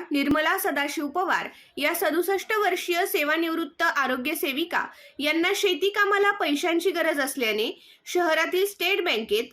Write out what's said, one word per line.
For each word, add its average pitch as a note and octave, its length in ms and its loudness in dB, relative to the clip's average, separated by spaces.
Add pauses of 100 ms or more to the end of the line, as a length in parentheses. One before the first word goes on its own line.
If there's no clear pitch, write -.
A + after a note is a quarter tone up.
(120)
निर्मला D4+ 460 2
सदाशिव D4 500 -2
पवार C#4+ 400 -2 (300)
या D4 180 0
सदुसष्ट F4+ 640 0
वर्षीय F4+ 480 0
सेवानिवृत्त E4 760 -2
आरोग्य C#4 540 0
सेविका D4+ 500 -2 (340)
यांना D#4+ 360 2
शेती F#4 340 2
कामाला G4+ 420 4
पैशांची E4+ 600 0
गरज D#4+ 280 0
असल्याने B3 600 -2 (260)
शहरातील E4+ 600 2
स्टेट F#4+ 360 0
बँकेत A3+ 520 0